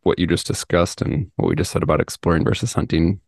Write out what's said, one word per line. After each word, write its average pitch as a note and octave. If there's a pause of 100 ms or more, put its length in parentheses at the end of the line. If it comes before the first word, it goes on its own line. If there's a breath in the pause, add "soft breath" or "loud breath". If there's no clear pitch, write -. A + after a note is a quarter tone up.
what -
you F2
just E2+
discussed -
and -
what F2
we E2
just -
said -
about D#2
exploring -
versus -
hunting E2